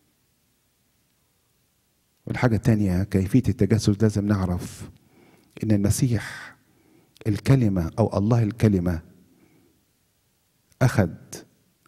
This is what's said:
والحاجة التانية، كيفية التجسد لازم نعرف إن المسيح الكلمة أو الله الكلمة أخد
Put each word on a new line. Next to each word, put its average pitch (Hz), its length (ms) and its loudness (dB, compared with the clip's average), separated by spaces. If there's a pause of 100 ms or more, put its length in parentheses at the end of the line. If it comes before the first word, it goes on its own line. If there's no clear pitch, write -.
(2250)
والحاجة 117 300 -2
التانية، 98 460 0
كيفية 98 460 0
التجسد 104 540 0
لازم 104 240 0
نعرف 92 640 -4 (760)
إن 110 60 0
المسيح 104 840 -2 (720)
الكلمة 104 720 2
أو 104 200 0
الله 113 240 2
الكلمة 95 580 2 (1800)
أخد 98 320 2 (720)